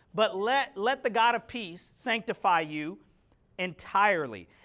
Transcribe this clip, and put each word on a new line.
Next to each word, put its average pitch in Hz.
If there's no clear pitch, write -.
but 202
let, 240
let 247
the 247
God 226
of -
peace 180
sanctify 202
you 151
entirely. 170